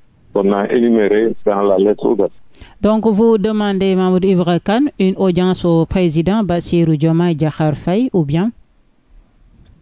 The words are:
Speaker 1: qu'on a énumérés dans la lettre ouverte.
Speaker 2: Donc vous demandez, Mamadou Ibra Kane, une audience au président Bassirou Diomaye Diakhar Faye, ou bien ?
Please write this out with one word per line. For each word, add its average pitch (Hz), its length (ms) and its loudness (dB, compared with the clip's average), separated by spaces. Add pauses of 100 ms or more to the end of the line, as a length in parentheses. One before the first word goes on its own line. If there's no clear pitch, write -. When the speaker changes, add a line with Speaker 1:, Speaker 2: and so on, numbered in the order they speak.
(320)
Speaker 1:
qu'on 98 200 0
a 101 160 -2
énumérés 113 680 2 (100)
dans 101 180 -2
la 98 160 2
lettre 101 280 0
ouverte. 101 260 -2 (480)
Speaker 2:
Donc 214 260 0
vous 226 300 2
demandez, 202 600 -2
Mamadou 185 320 0
Ibra 175 320 2
Kane, 254 300 0 (100)
une 190 160 0
audience 185 480 0
au 165 220 2
président 180 580 0
Bassirou 170 520 0
Diomaye 165 380 0
Diakhar 156 400 -2
Faye, 214 380 -2
ou 170 120 0
bien ? 165 280 -2 (1300)